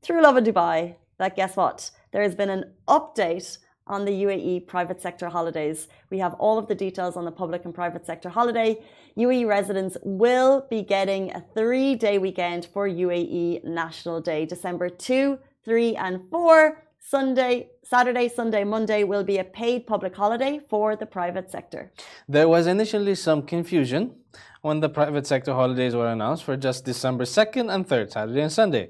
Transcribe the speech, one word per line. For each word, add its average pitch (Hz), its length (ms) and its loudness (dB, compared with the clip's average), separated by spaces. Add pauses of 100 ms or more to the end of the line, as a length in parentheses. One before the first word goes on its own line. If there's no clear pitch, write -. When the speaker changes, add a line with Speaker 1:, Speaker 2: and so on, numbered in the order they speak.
Speaker 1:
through 339 200 2
Lovin 254 220 8
Dubai 175 500 0 (240)
that, 190 160 -2
guess 190 260 -2
what? - 180 0 (320)
There 202 160 -2
has 180 80 -2
been 196 220 -2
an 190 80 -6 (220)
update 196 680 0 (380)
on 202 100 -4
the 202 100 -2 (100)
U 202 40 2
A 196 60 0
E 180 240 -4
private 180 480 -6
sector 175 200 -10 (100)
holidays. 160 500 -4 (260)
We 190 60 -4
have 175 140 -2 (100)
all 220 160 4
of 214 80 -10
the 208 80 -2 (100)
details 180 340 -6
on 170 60 -8
the 165 60 -8 (100)
public 175 240 -6
and 170 80 -12
private 175 320 -8
sector 170 240 -10 (100)
holiday. 226 300 2 (460)
U 240 160 2
A 262 100 4
E 240 40 0
residents 190 580 0
will 247 480 4 (180)
be 220 120 -2 (140)
getting 190 280 0 (160)
a - 20 -16 (140)
three-day 226 640 2
weekend 180 440 -2 (120)
for 202 120 -2 (200)
U - 20 2 (120)
A - 20 -2 (220)
E 170 180 -2 (220)
National 165 360 -8 (120)
Day, 156 100 -2 (140)
December 180 340 -6
two, 254 360 -2 (420)
three, 226 280 2 (100)
and 185 100 -4 (140)
four. 330 280 6 (600)
Sunday, 262 360 2 (400)
Saturday, 247 340 4
Sunday, 226 380 -2
Monday 214 360 0 (100)
will 202 120 0
be 196 140 0
a 185 80 -2 (160)
paid 240 260 -2
public 190 260 -4 (100)
holiday 240 300 0 (180)
for 214 160 2 (140)
the 220 40 -8
private 180 440 -6
sector. - 320 -12 (460)
Speaker 2:
There 151 220 6
was 165 180 6
initially 202 480 2
some 156 260 0 (140)
confusion 165 460 0 (600)
when 151 200 0
the 156 80 0
private 147 360 0
sector 135 280 0
holidays 127 420 2
were 117 200 0
announced 117 280 -2
for 135 140 -4 (100)
just 127 160 -4
December 127 400 -2 (160)
second 220 300 0
and 185 180 -2
third, 113 240 0
Saturday 113 300 -4
and 151 100 -2 (100)
Sunday. 143 280 2